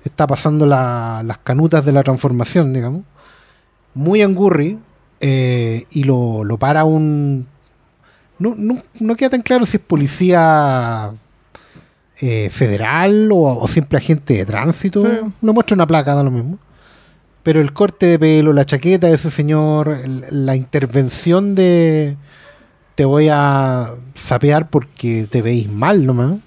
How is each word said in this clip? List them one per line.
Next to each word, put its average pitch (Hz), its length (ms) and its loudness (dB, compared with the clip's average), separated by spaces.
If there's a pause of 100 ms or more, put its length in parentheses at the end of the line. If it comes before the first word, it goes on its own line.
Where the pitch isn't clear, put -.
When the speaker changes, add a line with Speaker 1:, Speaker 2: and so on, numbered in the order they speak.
Speaker 1:
Está - 220 -2
pasando 151 400 0
la, 120 580 -2
las 113 140 -8
canutas 151 460 0
de 143 80 0
la 139 120 2
transformación, 131 680 0
digamos. 131 300 -6 (920)
Muy 175 280 2
angurri, 190 560 2 (420)
eh, 123 720 -2
y 143 140 -2
lo, 120 400 0
lo 107 140 -4
para 151 260 2
un, 147 640 0 (920)
no, 220 180 -2
no, 220 260 -4 (180)
no 226 160 -2
queda 262 140 0
tan 247 120 -2
claro 247 240 0
si 208 120 -2
es - 40 -4
policía, 143 1300 0 (1080)
eh, 110 320 -2
federal 156 800 2
o, 143 260 2
o 113 80 -4
simple 143 320 0
agente 151 360 0
de 95 120 -2
tránsito. 160 560 -2
Speaker 2:
Sí. 220 380 -2
Speaker 1:
No 220 120 0
muestra 226 220 0
una 175 120 2
placa, 147 280 0
da 143 80 2
lo 135 80 0
mismo. 127 280 -6 (840)
Pero 156 180 2
el 143 120 0
corte 190 340 0
de 170 120 4
pelo, 156 340 4
la 143 140 4
chaqueta 170 420 0
de 165 60 6
ese 151 160 -2
señor, 151 580 0 (160)
el, 131 200 -8 (220)
la 131 100 0
intervención 139 1000 -2
de 165 600 2 (800)
"te 147 80 2
voy 147 260 4
a 135 600 0 (260)
sapear 147 520 0
porque 113 640 -4
te 120 120 0
veis 113 280 -2
mal 143 340 0
nomás" 127 280 0 (140)